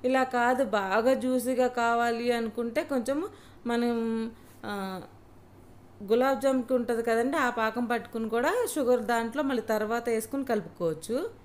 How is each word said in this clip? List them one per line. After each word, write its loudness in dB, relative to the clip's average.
ఇలా 4
కాదు, 2
బాగా 2
జ్యూసీగా 2
కావాలి 0
అనుకుంటే -2
కొంచెం -2
మనం, 0
ఆ, -8
గులాబ్ 2
జామ్కి 2
ఉంటుంది 0
కదండి, 2
ఆ 2
పాకం -2
పట్టుకుని -4
కూడా 0
షుగర్ 2
దాంట్లో -2
మళ్ళీ 0
తర్వాత -2
వేసుకుని -2
కలుపుకోవచ్చు. -2